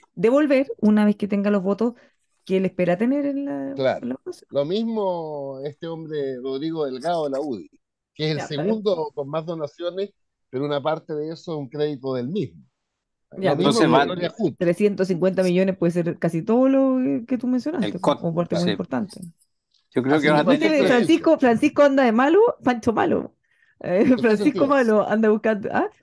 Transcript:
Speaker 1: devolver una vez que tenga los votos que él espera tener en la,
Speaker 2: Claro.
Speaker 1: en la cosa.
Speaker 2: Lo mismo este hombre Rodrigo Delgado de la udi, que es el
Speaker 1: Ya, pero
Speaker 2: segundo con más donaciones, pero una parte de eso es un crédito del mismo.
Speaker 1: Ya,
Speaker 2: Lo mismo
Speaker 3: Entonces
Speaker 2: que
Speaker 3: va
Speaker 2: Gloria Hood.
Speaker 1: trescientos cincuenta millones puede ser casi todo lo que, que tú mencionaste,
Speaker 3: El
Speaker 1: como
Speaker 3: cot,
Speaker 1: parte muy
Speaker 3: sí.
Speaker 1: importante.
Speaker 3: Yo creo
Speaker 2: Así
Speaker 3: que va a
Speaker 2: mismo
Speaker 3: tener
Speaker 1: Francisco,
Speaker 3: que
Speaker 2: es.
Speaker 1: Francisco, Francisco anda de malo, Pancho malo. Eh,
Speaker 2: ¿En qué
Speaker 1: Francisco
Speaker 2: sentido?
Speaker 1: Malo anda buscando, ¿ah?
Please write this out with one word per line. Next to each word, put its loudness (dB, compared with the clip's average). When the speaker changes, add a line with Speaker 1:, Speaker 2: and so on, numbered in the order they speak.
Speaker 1:
devolver 2
una 4
vez 2
que -4
tenga -2
los 2
votos -2
que 0
él 0
espera 0
tener 0
en -4
la, -8
Speaker 2:
Claro. -2
Speaker 1:
en -6
la -6
cosa. -14
Speaker 2:
Lo -2
mismo -4
este -12
hombre -6
Rodrigo -4
Delgado -4
de -4
la -4
udi, -8
que -6
es 0
el -4
Speaker 1:
Ya, -8
pero -6
Speaker 2:
segundo -2
con -8
más -6
donaciones, -8
pero -6
una -4
parte -6
de -6
eso -12
es -6
un -10
crédito -4
del -4
mismo. -6
Speaker 1:
Ya, 0
Speaker 2:
Lo 0
mismo 2
Speaker 3:
Entonces 0
Speaker 2:
que 4
Speaker 3:
va 4
Speaker 2:
Gloria -4
Hood. -2
Speaker 1:
trescientos 0
cincuenta 0
millones 2
puede 2
ser -2
casi -2
todo 2
lo 2
que, -2
que -2
tú -8
mencionaste, -2
Speaker 3:
El -6
Speaker 1:
como 0
Speaker 3:
cot, -4
Speaker 1:
parte -2
muy 0
Speaker 3:
sí. 2
Speaker 1:
importante. -6
Speaker 3:
Yo 2
creo 2
Speaker 2:
Así 0
Speaker 3:
que 4
va 4
a 2
Speaker 2:
mismo 4
Speaker 3:
tener 2
Speaker 1:
Francisco, 2
Speaker 3:
que 4
Speaker 2:
es. 4
Speaker 1:
Francisco, 4
Francisco 2
anda 4
de 4
malo, 4
Pancho 0
malo. -2
Eh, 0
Speaker 2:
¿En 4
qué -2
Speaker 1:
Francisco 2
Speaker 2:
sentido? 4
Speaker 1:
Malo 4
anda 2
buscando, 0
¿ah? 0